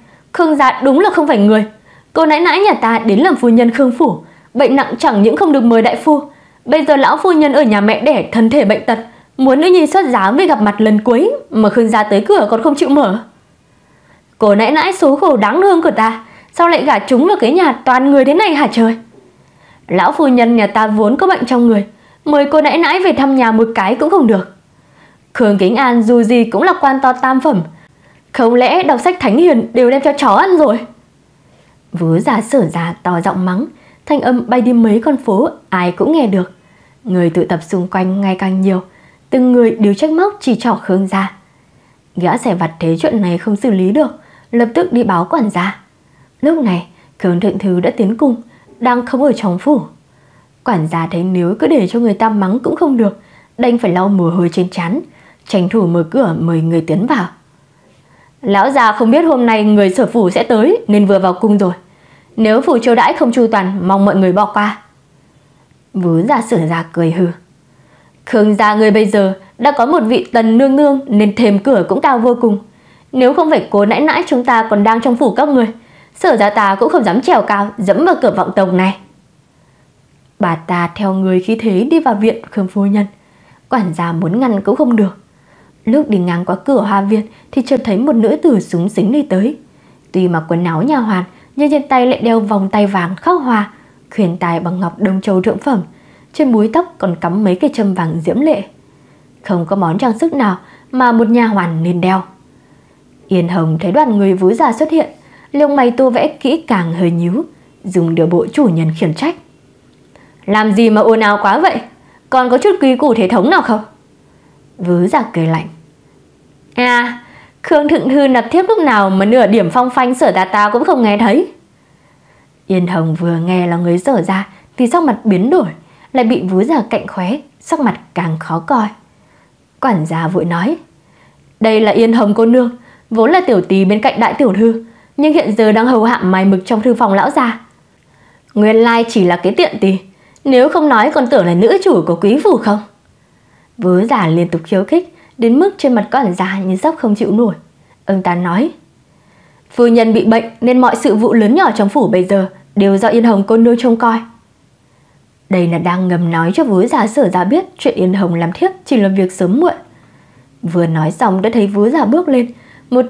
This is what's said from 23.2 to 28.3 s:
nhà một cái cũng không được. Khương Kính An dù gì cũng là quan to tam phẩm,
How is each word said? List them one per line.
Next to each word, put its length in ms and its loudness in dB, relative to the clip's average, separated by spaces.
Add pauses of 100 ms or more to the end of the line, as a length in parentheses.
nhà 160 2
một 220 2
cái 200 0
cũng 160 -2
không 160 2
được. 300 -2 (800)
Khương 240 0
Kính 180 0
An 260 2
dù 200 4
gì 220 2
cũng 180 -2
là 180 2
quan 220 0
to 100 2
tam 280 0
phẩm, 220 0 (680)